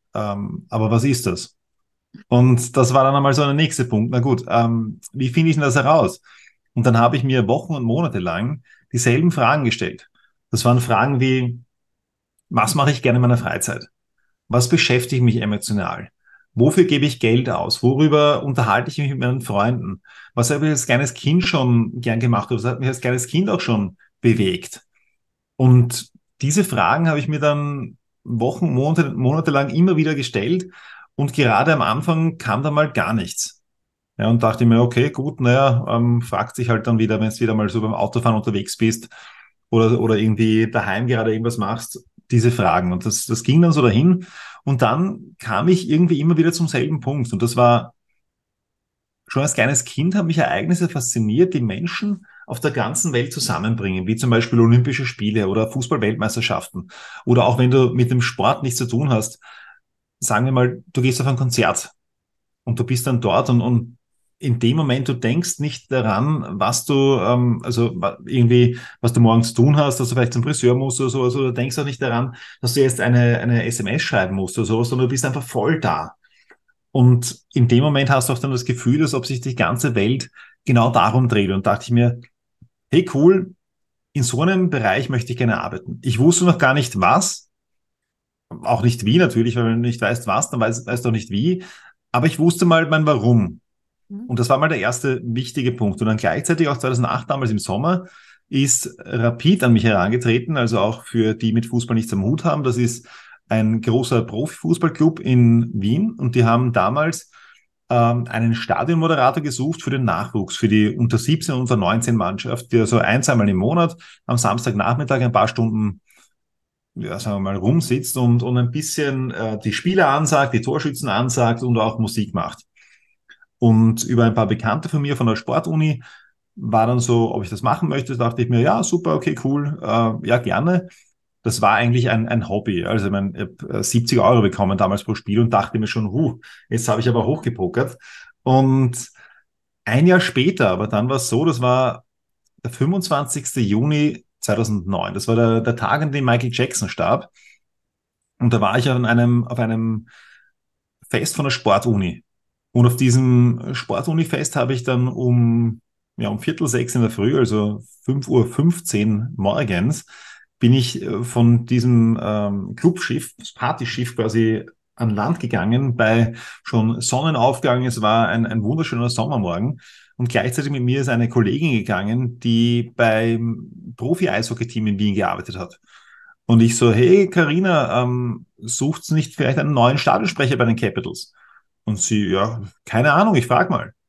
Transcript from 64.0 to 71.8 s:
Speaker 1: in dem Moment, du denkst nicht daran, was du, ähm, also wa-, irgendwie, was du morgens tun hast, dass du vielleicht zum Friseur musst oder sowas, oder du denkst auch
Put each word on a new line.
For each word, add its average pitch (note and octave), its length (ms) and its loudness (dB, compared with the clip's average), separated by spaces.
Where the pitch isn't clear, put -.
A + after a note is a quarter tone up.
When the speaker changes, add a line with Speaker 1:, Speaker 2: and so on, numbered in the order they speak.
Speaker 1:
in B2 200 -2
dem A#2+ 180 0
Moment, C3+ 300 -2
du C3+ 80 -2
denkst B2 460 -4
nicht - 320 -8
daran, A2 680 -2
was G#2 260 -2
du, C#3 360 2
ähm, A#2+ 440 0
also A#2 300 0
wa-, F2+ 320 -4
irgendwie, B2 500 4
was A#2 120 0
du A#2 80 2
morgens A2+ 340 4
tun C#3+ 220 4
hast, C#3 240 0
dass B2 80 -2
du A#2+ 80 -4
vielleicht A#2+ 160 0
zum A#2+ 100 -2
Friseur B2 320 0
musst C3 260 -4
oder C3 100 -2
sowas, B2+ 260 -2
oder C3+ 100 -2
du B2 60 -2
denkst B2 260 -6
auch D3 60 -2